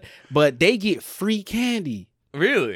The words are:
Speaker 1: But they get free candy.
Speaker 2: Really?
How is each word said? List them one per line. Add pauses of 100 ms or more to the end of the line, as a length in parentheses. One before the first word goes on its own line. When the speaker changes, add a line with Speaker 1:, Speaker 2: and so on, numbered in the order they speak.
(320)
Speaker 1:
But
they
get
free
candy. (260)
Speaker 2:
Really?